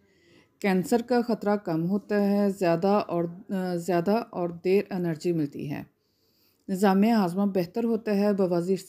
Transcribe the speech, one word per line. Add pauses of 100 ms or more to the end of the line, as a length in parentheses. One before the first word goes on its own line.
(600)
कैंसर
का
ख़तरा
कम
होता
है,
ज़्यादा
और,
अ,
ज़्यादा
और (120)
देर
एनर्जी
मिलती
है, (840)
निज़ाम
हाजमा
बेहतर
होता
है,
बवासीर,